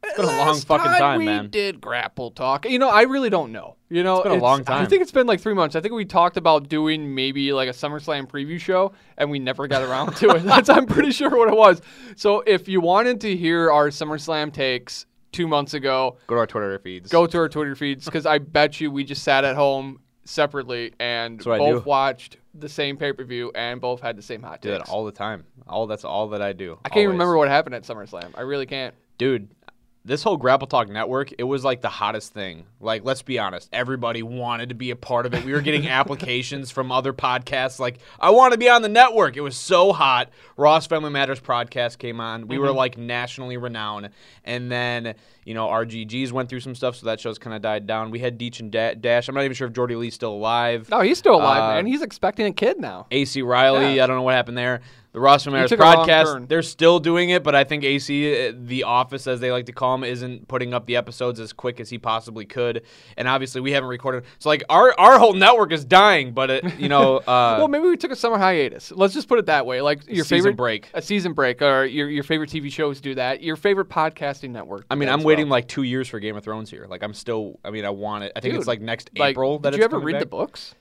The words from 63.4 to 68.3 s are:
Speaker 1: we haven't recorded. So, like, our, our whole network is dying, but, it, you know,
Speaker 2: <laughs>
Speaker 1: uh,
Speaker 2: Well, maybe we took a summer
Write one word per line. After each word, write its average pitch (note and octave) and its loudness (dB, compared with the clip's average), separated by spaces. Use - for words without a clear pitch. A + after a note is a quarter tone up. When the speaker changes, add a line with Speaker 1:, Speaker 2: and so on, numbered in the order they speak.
Speaker 1:
we C#3 -4
haven't C3 -2
recorded. B2+ -6
So, D3+ -4
like, D3 2
our, G#3 8
our A3+ 12
whole G#3 8
network F#3+ 6
is D3+ -4
dying, F3 6
but, C3 0
it, C3+ -2
you C#3+ -2
know, C3+ 6
Speaker 2:
<laughs> C3 -4
Speaker 1:
uh, A#2+ 4
Speaker 2:
Well, D#4 4
maybe D4 0
we F4 2
took - -6
a C4 -8
summer A#3 0